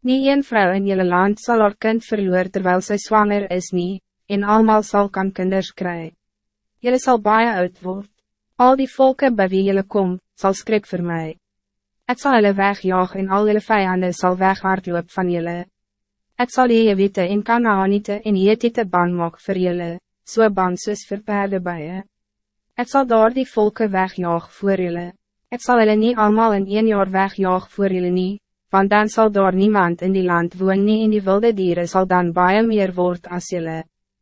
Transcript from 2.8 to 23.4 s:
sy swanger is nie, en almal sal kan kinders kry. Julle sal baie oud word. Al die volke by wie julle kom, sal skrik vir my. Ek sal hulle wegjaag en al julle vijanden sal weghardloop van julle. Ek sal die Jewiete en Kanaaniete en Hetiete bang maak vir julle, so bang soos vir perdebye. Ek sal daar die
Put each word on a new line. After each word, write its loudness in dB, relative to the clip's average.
sy -4
swanger 0
is -6
nie, -4
en -2
almal 4
sal 0
kan -2
kinders -2
kry. -6
Julle 0
sal 2
baie 2
oud -4
word. -10
Al 6
die -2
volke 2
by 0
wie 2
julle 0
kom, -2
sal -2
skrik -4
vir -6
my. -6
Ek -2
sal 2
hulle 4
wegjaag 0
en -6
al 2
julle 0
vijanden 0
sal 0
weghardloop -2
van -2
julle. -4
Ek -2
sal 2
die 4
Jewiete 0
en -2
Kanaaniete 0
en 0
Hetiete 0
bang 0
maak -4
vir -2
julle, -6
so 2
bang -2
soos -8
vir -10
perdebye. -6
Ek -6
sal 0
daar 2
die -2